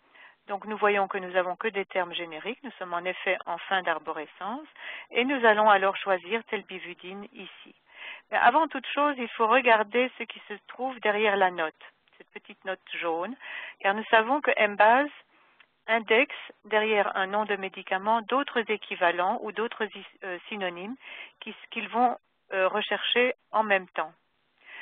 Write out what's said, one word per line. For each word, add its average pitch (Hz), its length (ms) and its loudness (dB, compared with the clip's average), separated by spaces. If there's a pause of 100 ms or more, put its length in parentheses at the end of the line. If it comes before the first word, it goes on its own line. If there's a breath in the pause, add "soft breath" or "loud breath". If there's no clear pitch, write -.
(460 loud breath)
Donc 196 200 -8
nous 214 100 -6
voyons 202 320 2
que 196 100 -6
nous 180 160 -8
avons 180 220 0
que - 100 -6
des 196 200 -4
termes 175 280 -4
génériques. 170 480 -10
Nous 254 160 -12
sommes 180 160 -8
en 175 100 -6
effet 180 320 -2 (100)
en 175 120 -6
fin 190 240 -2
d'arborescence 165 840 -6 (420 loud breath)
et 233 140 2
nous 262 200 0
allons 214 240 8
alors 196 280 6
choisir 190 480 -2
telbivudine 185 880 -12
ici. - 420 -20 (560 loud breath)
Mais 214 80 0
avant 294 300 6
toute 262 180 -8
chose, 285 320 0
il 240 120 -6
faut 226 180 2
regarder 233 680 4
ce - 60 -10
qui 220 260 -12
se 208 60 -10 (140)
trouve 254 320 -8
derrière 208 360 2
la 190 140 4
note, 165 320 -4 (340)
cette - 140 -20
petite - 340 -20
note 190 160 -8 (140)
jaune, 170 420 -4 (440 loud breath)
car 196 120 2
nous 214 120 -4
savons 233 360 4
que 247 160 2
Embase 214 540 6 (760 soft breath)
indexe 226 500 2 (280)
derrière 214 520 2
un 190 100 0
nom 208 180 -2
de 208 120 -2
médicament 190 680 -2
d'autres 233 480 -2
équivalents 185 720 0
ou 214 100 -8
d'autres 220 320 -6
is-, 196 400 -12
euh, 185 140 -10 (100)
synonymes 190 480 -8 (440 loud breath)
qui, 220 140 -12 (160)
qu'ils 208 180 -8
vont, 240 280 2 (360)
euh, 190 160 2
rechercher 214 640 0 (160)
en 214 140 2
même 190 240 0
temps. 165 240 -6 (680 loud breath)